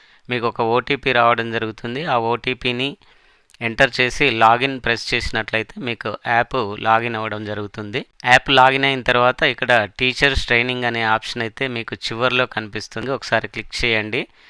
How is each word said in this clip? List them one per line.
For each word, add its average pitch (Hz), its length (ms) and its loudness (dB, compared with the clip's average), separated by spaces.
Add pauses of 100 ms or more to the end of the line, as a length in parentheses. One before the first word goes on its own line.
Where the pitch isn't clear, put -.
(300)
మీకు 120 180 -2
ఒక 113 200 -2
ఓటీపీ 127 460 0
రావడం 117 380 2
జరుగుతుంది. 113 540 -6
ఆ 131 100 -2 (100)
ఓటీపీని 123 640 -4 (720)
ఎంటర్ 117 320 0
చేసి 127 320 0 (120)
లాగిన్ 120 440 4
ప్రెస్ 117 260 -2
చేసినట్లయితే 110 720 -4
మీకు 117 280 -6 (180)
యాప్ 120 280 2 (240)
లాగిన్ 113 380 2
అవ్వడం 107 280 -6
జరుగుతుంది. 104 540 -8 (260)
యాప్ 127 260 4
లాగిన్ 135 360 6
అయిన 135 220 -2
తర్వాత 123 320 4 (120)
ఇక్కడ 123 180 -2 (260)
టీచర్స్ 131 480 2
ట్రైనింగ్ 123 440 0
అనే 117 160 -2
ఆప్షన్ 110 400 -2
అయితే 110 220 -8
మీకు 113 280 -8 (100)
చివర్లో 123 420 0
కనిపిస్తుంది. 110 640 -8
ఒకసారి 113 360 -2
క్లిక్ - 320 -10
చేయండి. 113 420 -2 (280)